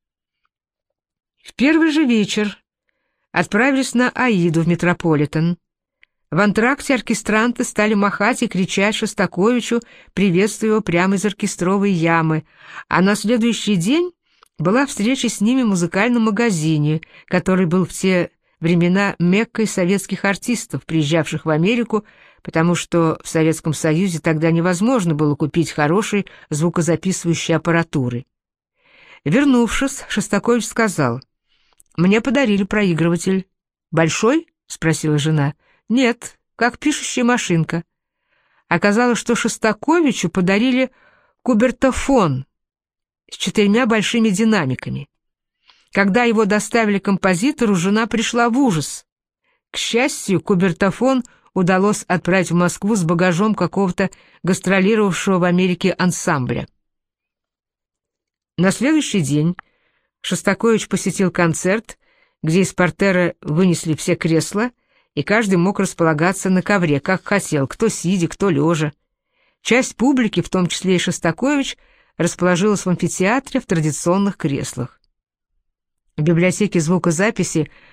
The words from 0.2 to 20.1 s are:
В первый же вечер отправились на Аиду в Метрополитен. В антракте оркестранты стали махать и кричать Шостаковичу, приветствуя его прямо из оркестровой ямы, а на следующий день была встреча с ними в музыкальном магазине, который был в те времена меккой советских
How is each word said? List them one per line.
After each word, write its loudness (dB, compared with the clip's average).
В -20
первый 4
же 2
вечер 0
отправились 0
на 2
Аиду 0
в 0
Метрополитен. 0
В 0
антракте 0
оркестранты -2
стали -2
махать 0
и -2
кричать -2
Шостаковичу, -2
приветствуя 0
его 2
прямо 0
из -4
оркестровой -2
ямы, 0
а 2
на 4
следующий 0
день 0
была 2
встреча -2
с -4
ними 2
в 0
музыкальном 0
магазине, 0
который 0
был 0
в -8
те 0
времена 2
меккой 0
советских -2